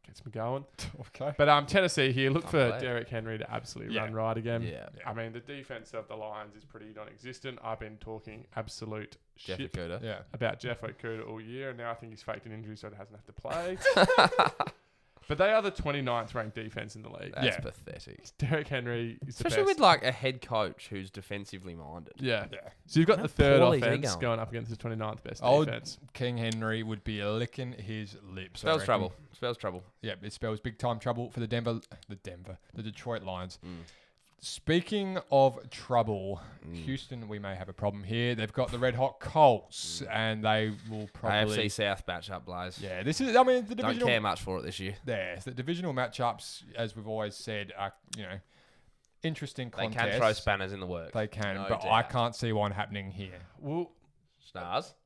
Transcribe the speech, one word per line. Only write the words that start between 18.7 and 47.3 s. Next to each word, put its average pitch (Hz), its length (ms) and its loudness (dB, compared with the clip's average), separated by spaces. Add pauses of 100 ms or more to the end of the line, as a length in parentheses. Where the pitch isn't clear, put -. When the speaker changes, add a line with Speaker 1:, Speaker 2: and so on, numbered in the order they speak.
Speaker 1:
is 131 120 -12
the - 100 -2
Speaker 3:
Especially 403 160 4
Speaker 1:
best. - 20 4
Speaker 3:
with, 381 140 2
like, 180 240 8
a 127 80 4
head 131 280 -2
coach 107 480 -2
who's 95 220 -6
defensively 98 640 -12
minded. 82 440 -14
Speaker 1:
Yeah. 113 340 -2
Speaker 2:
Yeah. - 60 -12 (280)
Speaker 1:
So - 140 4
you've 165 80 8
got 214 100 8
Speaker 3:
How 190 60 -2
Speaker 1:
the - 40 -2
third 139 320 8
Speaker 3:
poorly 127 180 8
is 120 60 2
he 117 60 4
Speaker 1:
offense 131 220 2
Speaker 3:
going? - 80 -2
Speaker 1:
going 117 200 0
up 113 100 -6
against 117 200 -6
the 113 60 -4
twenty-ninth 110 480 -6
best 117 180 -8
Speaker 2:
Old 143 240 8
Speaker 1:
defense. 117 320 -8 (140)
Speaker 2:
King 123 260 -2
Henry 113 460 -2
would 110 180 -6
be 107 220 -4
licking 117 480 -2
his 107 500 -8
lips, 92 380 -12
I 113 80 -2
Speaker 3:
Spells 160 140 4
Speaker 2:
reckon. - 40 -4
Speaker 3:
trouble. 95 260 2 (200)
Spells 120 260 -4
trouble. 92 240 -6 (180)
Speaker 2:
Yeah, 107 220 -6
it 104 100 -10
spells 110 280 -4
big 117 180 -8
time 120 220 -2
trouble 120 300 -2
for - 100 -8
the 117 80 -2
Denver, 117 320 0 (280)
the 101 80 -10
Denver, 90 420 -12 (140)
the 117 100 -10
Detroit 110 400 -6
Lions. 92 440 -6
Speaker 3:
Mm. 90 120 -10 (600)
Speaker 2:
Speaking 190 800 0 (140)
of 135 260 8 (120)
trouble, 101 680 0 (240)
Speaker 3:
Mm. 82 100 -12 (100)
Speaker 2:
Houston, 123 420 -6
we 104 120 -8
may 98 180 -6
have 92 140 -10
a - 20 -14
problem 101 320 -2
here. 117 300 2
They've 110 180 -2
got 127 180 0
the 120 80 -4
Red 123 160 4
Hot 131 240 0
Colts, 110 840 6
Speaker 3:
Mm. 85 80 -6
Speaker 2:
and 110 340 2
they 110 280 4 (180)
will 107 240 -6
probably 107 240 2
Speaker 3:
A 107 40 6
F 107 80 4
C 107 200 2
South 101 360 0
matchup, 90 380 -8
Blaze. 90 340 -8
Speaker 2:
Yeah, 92 240 -6
this 143 180 0
is, 254 140 2
I 247 80 10
mean, 254 240 6
the 226 80 -8
Speaker 3:
Don't 226 120 -2
Speaker 2:
divisional 233 220 2
Speaker 3:
care 117 120 6
much 101 220 0
for 92 160 -2
it 67 40 -4
this 82 160 -6
year. 95 160 -6 (120)
Speaker 2:
Yeah, 95 300 -4
the 110 160 -10
divisional 156 420 -4
matchups, 120 680 -2 (120)
as 113 200 -4
we've 110 140 -10
always 110 260 -4